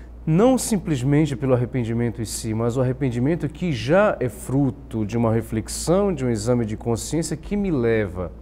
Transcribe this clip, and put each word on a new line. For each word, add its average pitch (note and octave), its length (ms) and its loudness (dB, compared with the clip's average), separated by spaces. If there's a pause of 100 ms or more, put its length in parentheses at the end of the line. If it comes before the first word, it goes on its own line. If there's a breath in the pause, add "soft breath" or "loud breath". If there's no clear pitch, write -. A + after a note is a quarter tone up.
(260 loud breath)
não A3 320 6
simplesmente C#3+ 800 2
pelo C3 180 2
arrependimento A#2 680 0
em A2 60 -2
si, - 260 -6
mas A2+ 240 0
o C3+ 60 0
arrependimento C3 680 0
que F3+ 240 -4
já D3+ 480 2
é B2 80 0
fruto B2+ 800 -2
de G2+ 100 -6
uma A#2 160 2
reflexão, D3+ 800 0
de C3 140 -2
um A#2+ 60 2
exame A#2 340 0
de G#2 100 -4
consciência D3 640 -4
que - 180 -6
me G3+ 140 -2
leva A2 600 0 (100)